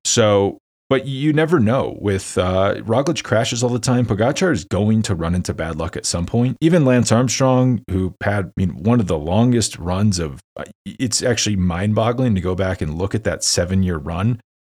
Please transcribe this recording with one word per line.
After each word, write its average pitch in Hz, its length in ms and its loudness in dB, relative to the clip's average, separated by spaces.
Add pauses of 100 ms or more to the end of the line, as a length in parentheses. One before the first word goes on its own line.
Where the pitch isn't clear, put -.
So, 104 540 2 (320)
but 131 160 0
you 139 280 0
never 156 260 4
know. 110 420 2
With, 98 340 -2
uh, 95 420 2
Roglic 131 460 -2
crashes 117 400 0
all 120 60 0
the 120 100 -2
time, 123 280 0
Pogacar 127 440 0
is 90 140 -2
going 107 380 2
to 101 120 -2
run 82 200 -2
into 87 180 -2
bad 80 240 -6
luck 80 180 -6
at - 120 -8
some 87 180 -2
point. 120 360 0
Even 165 220 4
Lance 123 280 4
Armstrong, 127 800 2
who 92 320 -2
had, 101 240 -2
I - 100 -14
mean, 87 260 -2
one 120 160 4
of 98 80 0
the 82 120 0
longest 110 580 2
runs 92 400 0
of, 76 220 -6 (180)
uh, - 60 -10 (200)
it's 113 380 -4
actually 110 360 0
mind-boggling 107 760 0
to 92 80 0
go 92 140 -2
back 92 260 -2
and 78 160 -4
look 95 160 -4
at 110 100 -4
that 85 200 -4
seven-year 90 540 0
run 90 440 -2 (340)